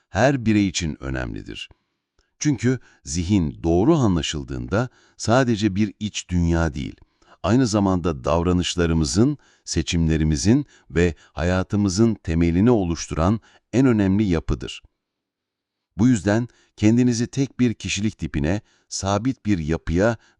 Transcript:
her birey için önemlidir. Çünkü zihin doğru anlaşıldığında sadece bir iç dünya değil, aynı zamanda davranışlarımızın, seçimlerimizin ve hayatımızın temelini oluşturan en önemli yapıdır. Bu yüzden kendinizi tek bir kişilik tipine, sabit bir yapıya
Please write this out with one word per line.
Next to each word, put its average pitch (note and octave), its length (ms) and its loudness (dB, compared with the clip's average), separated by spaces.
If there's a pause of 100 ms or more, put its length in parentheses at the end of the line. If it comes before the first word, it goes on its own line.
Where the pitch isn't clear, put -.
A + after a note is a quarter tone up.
her B2+ 360 0
birey G#2 220 2
için D#2 360 -6
önemlidir. A1+ 680 -10 (680)
Çünkü B2+ 400 0 (240)
zihin D#2 600 -2
doğru F#2 320 2
anlaşıldığında D#2 920 -2 (280)
sadece A2 580 0
bir G#2 240 0
iç - 300 -8
dünya E2+ 440 2
değil, A#1 220 -10 (480)
aynı A#2 240 2
zamanda F#2 560 0
davranışlarımızın, E2+ 1120 0 (280)
seçimlerimizin D#2+ 1000 0 (240)
ve E2 260 0 (180)
hayatımızın F#2 840 0
temelini E2+ 560 2
oluşturan F#2 680 -2 (340)
en C3+ 120 4
önemli G#2 380 2
yapıdır. D#2 580 -4 (1160)
Bu A2+ 100 4
yüzden A2+ 400 2 (300)
kendinizi A#2 500 2
tek - 320 -6
bir A#2+ 140 2
kişilik G2 440 -6
tipine, D#2 440 -2 (280)
sabit G#2 560 -4
bir G#2 120 2
yapıya E2 600 0 (220)